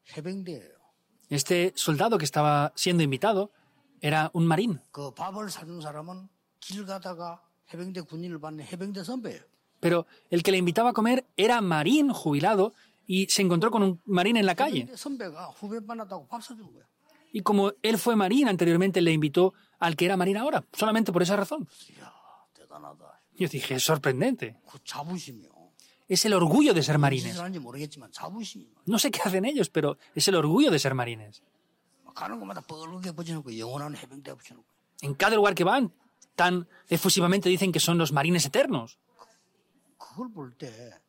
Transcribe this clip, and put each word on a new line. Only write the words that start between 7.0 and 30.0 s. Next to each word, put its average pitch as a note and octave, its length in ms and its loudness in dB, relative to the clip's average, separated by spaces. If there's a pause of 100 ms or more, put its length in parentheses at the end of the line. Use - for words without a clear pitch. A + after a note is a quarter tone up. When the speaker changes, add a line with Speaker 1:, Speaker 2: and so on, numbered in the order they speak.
Speaker 1:
해병대 F3+ 280 -10
군인을 E3 380 -12
봤는 D3+ 260 -12
해병대 F#3+ 380 -10
선배예요. G3+ 380 -10 (380)
Speaker 2:
Pero E3+ 260 2 (240)
el E3+ 140 0
que G3 80 4
le F#3+ 80 4
invitaba F3+ 320 4
a - 20 -8
comer A#3+ 320 2 (120)
era A#3 240 4
marín G3+ 520 2
jubilado F#3 600 2 (340)
y F#3+ 220 2
se - 120 2
encontró F3+ 300 4
con A3 100 2
un F#3 240 2
marín G3+ 320 2
en G#3+ 80 4
la F#3 80 2
calle. A3+ 300 0
Speaker 1:
해병대 B3 120 -14
선배가 F#3 520 -10 (100)
후배 G#3 220 -10
만났다고 G#3 480 -12
밥 A#3 160 -14
사주는 A3 280 -20
거야. - 140 -20 (480)
Speaker 2:
Y G#3+ 80 -4
como G3+ 300 2 (100)
él A3 160 2
fue A#3 200 2
marín A3 320 4
anteriormente, F3+ 520 2
le E3+ 120 4
invitó D#3 400 4 (260)
al E3+ 160 0
que E3+ 100 0
era F#3+ 120 2
marín F#3 200 2
ahora, A#3+ 260 -2 (100)
solamente A3 400 2
por F3 100 4
esa F3+ 140 2
razón. G#3 280 -4 (240)
Speaker 1:
이야, - 220 -20 (420)
대단하다. - 680 -20 (180)
Speaker 2:
Yo F3+ 80 0
dije, C3+ 280 -6
"Es C3 140 -2
sorprendente". D3 680 -2 (100)
Speaker 1:
그 - 140 -20
자부심이요. C#3+ 680 -12 (600)
Speaker 2:
Es F#3 160 2
el G#3+ 80 2
orgullo G3 400 6
de E3 100 4
ser D3+ 140 2
Speaker 1:
무슨 D3+ 100 4
Speaker 2:
marines. B2+ 240 -2
Speaker 1:
짓을 - 80 -8
하는지 F3+ 200 -10
모르겠지만 C#3 520 -14
자부심이. G3+ 560 -14 (180)
Speaker 2:
No G#3+ 140 0
sé D4 120 2
qué - 120 -6
hacen F#3+ 220 0
ellos, C4 240 0
pero D3 260 -2 (180)